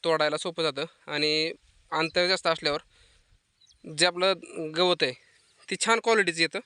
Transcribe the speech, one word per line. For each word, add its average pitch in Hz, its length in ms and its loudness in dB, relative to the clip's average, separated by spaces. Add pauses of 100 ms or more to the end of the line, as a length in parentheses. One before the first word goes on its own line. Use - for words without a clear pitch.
तोडायला 156 320 2
सोपं 170 260 -6
जातं 143 220 -2 (220)
आणि 151 460 0 (400)
अंतर 165 340 0
जास्त 185 200 0
असल्यावर 156 340 0 (1160)
जे 170 80 4
आपलं 180 260 2 (440)
गवत 175 260 2
आहे 131 100 -2 (580)
ती 190 140 -4
छान 226 200 4
क्वालिटीचं 190 360 2
येतं. 165 260 0